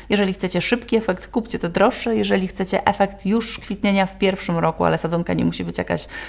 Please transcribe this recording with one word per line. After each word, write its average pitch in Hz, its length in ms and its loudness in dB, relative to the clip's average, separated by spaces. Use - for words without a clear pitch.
Jeżeli 202 240 2
chcecie 180 280 -2
szybki 233 360 0
efekt, 214 300 -2
kupcie - 320 -4
te 175 100 -2
droższe. 226 480 2
Jeżeli 196 320 2
chcecie - 360 -2
efekt 196 420 0
już 226 320 0
kwitnienia 196 480 0
w - 120 -10
pierwszym 185 400 0
roku, 165 260 2
ale 160 140 4
sadzonka 170 360 -2
nie 165 100 2
musi 170 200 0
być 170 140 -6
jakaś 175 300 -2